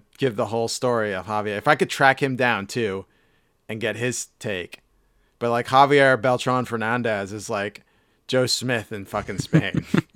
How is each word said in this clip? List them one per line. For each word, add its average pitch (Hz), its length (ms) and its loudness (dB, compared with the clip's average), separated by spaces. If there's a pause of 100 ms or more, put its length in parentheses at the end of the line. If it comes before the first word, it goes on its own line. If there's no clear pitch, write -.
(180)
give 127 180 -2
the 113 120 -2
whole 117 200 -2
story 113 460 -2
of 92 120 -6
Javier. 104 320 -4
If 107 100 -2
I 151 80 6
could 170 140 -2
track 135 340 4
him 135 120 -2
down, 120 320 0
too, 98 380 -4 (640)
and 113 140 -8
get 107 160 -2
his 120 300 -4 (120)
take. 92 420 -8 (580)
But, 120 120 -2
like, 117 160 -2
Javier 135 520 6
Beltran 123 460 0
Fernandez 110 680 -2
is, 104 180 -10
like, 101 320 -4 (440)
Joe 127 200 2
Smith 120 440 -4
in 101 140 -10
fucking 104 340 -6
Spain. - 460 0 (300)